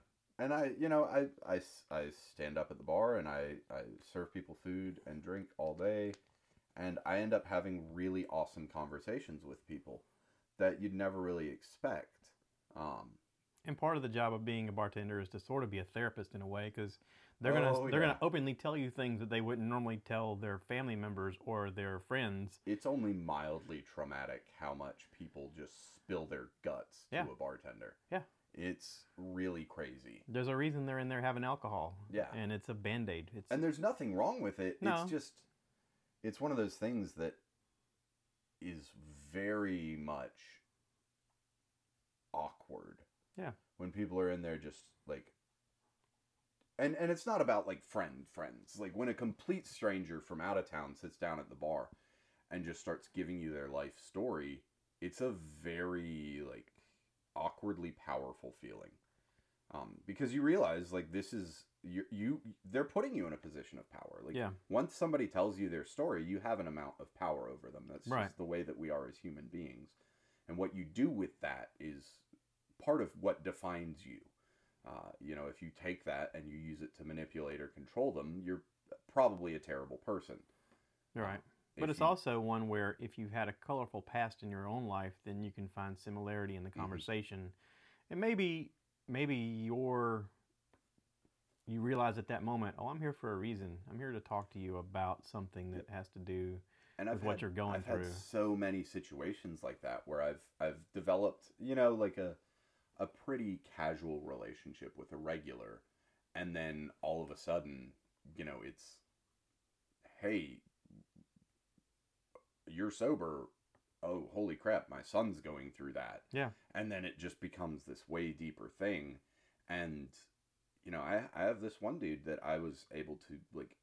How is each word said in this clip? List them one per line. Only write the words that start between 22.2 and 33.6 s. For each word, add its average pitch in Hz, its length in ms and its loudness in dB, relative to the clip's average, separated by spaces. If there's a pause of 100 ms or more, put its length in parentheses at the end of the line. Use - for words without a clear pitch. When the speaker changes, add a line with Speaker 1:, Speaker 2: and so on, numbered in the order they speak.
Speaker 1:
It's 104 200 0
only 117 280 4
mildly 78 680 -2
traumatic 69 760 -6
how 71 160 -2
much 71 380 -8
people 71 440 -12
just - 400 -14
spill 85 300 -2
their 65 260 -6 (100)
guts - 440 -4
to - 100 -6
Speaker 2:
Yeah. 139 140 2
Speaker 1:
a - 60 -10
bartender. 60 600 -8 (160)
Speaker 2:
Yeah. 180 120 0 (300)
Speaker 1:
It's - 520 -6 (120)
really 90 480 -2
crazy. 65 640 -10
Speaker 2:
There's 123 180 0
a 135 80 2
reason 143 300 2
they're 131 140 0
in 127 100 0
there 127 120 0
having 123 220 2
alcohol. 104 540 0 (120)
Speaker 1:
Yeah. 101 240 0
Speaker 2:
And 107 200 0
it's 101 160 -4
a 120 40 -2
Band-Aid. 104 600 0
It's 107 180 -6
Speaker 1:
And 139 100 2